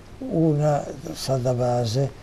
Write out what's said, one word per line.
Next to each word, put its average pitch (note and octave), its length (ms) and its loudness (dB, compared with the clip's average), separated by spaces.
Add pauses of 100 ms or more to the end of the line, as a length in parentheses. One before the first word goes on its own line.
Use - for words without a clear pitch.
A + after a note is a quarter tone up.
(180)
una D#3 680 2 (280)
sa C3+ 260 -2
da B2+ 160 2
base B2 560 0 (120)